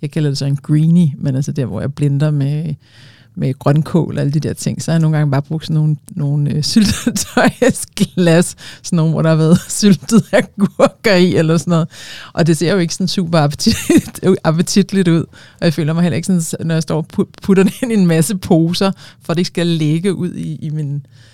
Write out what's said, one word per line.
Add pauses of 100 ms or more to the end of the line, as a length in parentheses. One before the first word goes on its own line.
jeg
kalder
det
så
en
greenie,
men
altså
der,
hvor
jeg
blender
med, (600)
med
grønkål
og
alle
de
der
ting,
så
har
jeg
nogle
gange
bare
brugt
sådan
nogle, (140)
nogle,
øh,
<laughs>
syltetøjsglas, (260)
sådan
nogle,
hvor
der
har
været (120)
<laughs>
syltede (100)
agurker
i,
eller
sådan
noget. (440)
Og
det
ser
jo
ikke
sådan
super
appetit-, (300)
<laughs>
appetitligt
ud, (400)
og
jeg
føler
mig
heller
ikke (140)
sådan,
når
jeg
står
og (100)
pu-, (120)
putter
det (100)
ind
i
en
masse
poser, (280)
for
det
ikke
skal
lægge
ud
i,
i
min, (280)